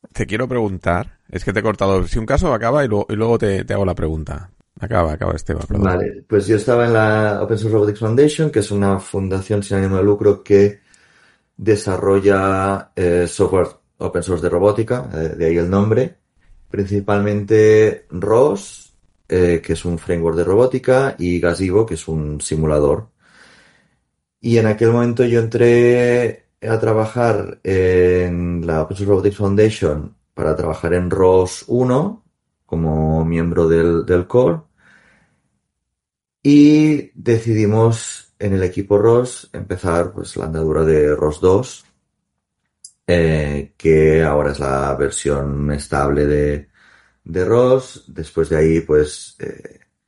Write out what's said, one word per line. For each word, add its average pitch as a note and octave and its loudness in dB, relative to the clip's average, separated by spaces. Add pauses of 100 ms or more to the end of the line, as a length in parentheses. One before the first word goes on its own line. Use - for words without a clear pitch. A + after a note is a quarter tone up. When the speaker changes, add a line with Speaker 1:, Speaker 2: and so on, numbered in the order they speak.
(120)
Speaker 1:
te - -6
quiero A#2+ -4
preguntar, G2 -4 (100)
es - -10
que G#2+ -4
te G#2 -2
he - -10
cortado. G2 0
Si - -4
un A2 -4
caso D3+ 0
acaba A#2+ 0
y B2 -2
lo-, G#2 -2
y A2 -4
luego A2+ 0
te, G2 -2
te G2+ -6
hago G2 -2
la F#2+ -2
pregunta. D#2 -6 (300)
Acaba, F2+ -2
acaba, E2+ -4
Esteban, D#2+ -6
perdón. G#2 0
Speaker 2:
Vale, F#2 -2
pues G2 2
yo A2 2
estaba A#2+ 2
en A#2 2
la G#2+ 2
Open G#2 -2
Source G#2+ -2
Robotics G#2 2
Foundation, D3 2
que A2 0
es G2+ -4
una G2+ 0
fundación F#2+ -4
sin G2+ -4
ánimo F#2+ 0
de F#2+ 0
lucro G2+ 2
que G2+ 2 (760)
desarrolla, G2 0
eh, F2 0
software F2+ 0 (300)
open F2+ -6
source F2 -4
de F2+ 0
robótica, A2 0
eh, D#2+ -6
de E2 -2
ahí E2+ 2
el F2 -2
nombre. G#2+ 0 (540)
Principalmente G#2 0
ros, C3+ -2 (320)
eh, F2 0
que E2 -4
es D#2+ -10
un E2+ -4
framework E2 -4
de F2 0
robótica, B2+ 0
y F2 -2
Gazebo, F2+ 0
que A2+ -6
es - -12
un D2+ -6
simulador. D2+ -2 (1300)
Y A#2 0
en A2 4
aquel A2+ 2
momento A#2+ 2
yo A#2 2
entré A#2+ 2 (160)
a A2 -2
trabajar A2 -2
en F2+ 0
la D#2+ -2
Open F#2+ -6
Source G2 -2
Robotics G2 2
Foundation G2 0 (180)
para D2+ -2
trabajar D#2+ -4
en F2 -2
ros F#2 2
uno B2+ -2 (420)
como D#2+ -2
miembro E2 0
del, E2 2
del F2+ 0
core. C#3 0 (1800)
Y D3 4
decidimos A2+ 0
en G2 -4
el F#2+ 0
equipo G2 -2
ros A#2 0
empezar, F2 -4
pues, - -12
la - -8
andadura D#2+ -2
de D2+ 2
ros D2+ -4
dos, G2 0 (1200)
eh, D#2 0
que D#2 4
ahora D2 0
es C#2 -8
la C#2 -2
versión C#2+ -4
estable C#2+ -2
de, D2 -2 (560)
de F2 -4
ros. B2+ 0
Después D#2+ -4
de E2 0
ahí, D#2+ 2
pues, - -2
eh, - -18 (280)